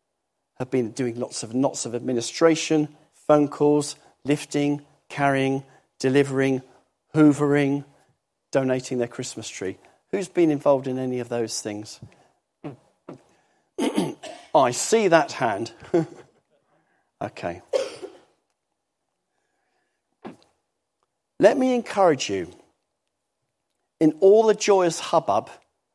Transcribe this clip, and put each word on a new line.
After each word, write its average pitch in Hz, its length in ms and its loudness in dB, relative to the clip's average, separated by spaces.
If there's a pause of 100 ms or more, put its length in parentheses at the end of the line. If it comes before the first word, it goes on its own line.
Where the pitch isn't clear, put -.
(580)
have 127 140 -8
been 120 200 -2
doing 120 280 -6
lots - 240 -8
of, 110 100 -14
lots 135 320 -2
of 117 80 -8
administration, 151 960 0 (240)
phone 147 340 4
calls, 147 480 0 (280)
lifting, 143 580 -2 (280)
carrying, 135 540 0 (360)
delivering, 135 640 2 (520)
hoovering, 143 680 4 (680)
donating 131 460 -2
their 117 100 -2
Christmas - 420 -12
tree. 98 280 -10 (340)
Who's 190 160 -4
been 165 240 2
involved 139 360 0
in 127 100 -6
any 127 220 -4
of 117 100 -8
those 120 320 -6
things? 104 380 -12 (640)
<clears throat> 151 60 -12 (1900)
I 131 160 4
see 214 360 0
that 160 260 2
hand. 113 380 -4 (220)
<laughs> 165 120 0 (1160)
Okay. - 400 -10 (3750)
Let 214 180 4
me 262 160 2
encourage 190 560 0
you, 95 220 -6 (1500)
in 156 200 4
all 208 240 8
the 220 100 4
joyous 190 460 2
hubbub 120 500 -2 (460)